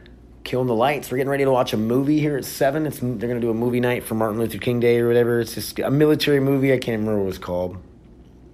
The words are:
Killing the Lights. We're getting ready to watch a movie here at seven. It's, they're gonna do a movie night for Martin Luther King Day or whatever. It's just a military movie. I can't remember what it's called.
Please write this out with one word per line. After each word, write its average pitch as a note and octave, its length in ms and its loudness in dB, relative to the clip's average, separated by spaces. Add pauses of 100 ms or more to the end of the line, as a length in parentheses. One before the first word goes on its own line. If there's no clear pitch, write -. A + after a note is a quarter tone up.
(440)
Killing B2+ 240 -2
the A2+ 80 0
Lights. B2+ 340 0
We're B2+ 80 -2
getting C3+ 140 -2
ready C#3 140 0
to C3+ 60 4
watch B2+ 200 2
a A2+ 60 -2
movie C3+ 420 2
here D3 160 0
at A#2+ 80 -4
seven. D3+ 420 -2
It's, C#3 140 -6
they're A#2+ 300 -4
gonna B2 100 -2
do A#2 120 0
a - 20 0
movie B2 260 0
night B2 240 0
for A2+ 120 -6
Martin A2 220 0
Luther A2+ 200 -2
King A#2+ 240 -2
Day A#2+ 180 4
or A#2+ 80 2
whatever. A#2+ 320 2
It's A2+ 160 -4
just - 240 -8
a G2+ 100 -2
military D3 520 4
movie. C3+ 320 2
I B2 40 4
can't A#2 220 -2
remember G#2+ 240 0
what F#2+ 60 -2
it's E2+ 80 -6
called. F2+ 400 -4 (760)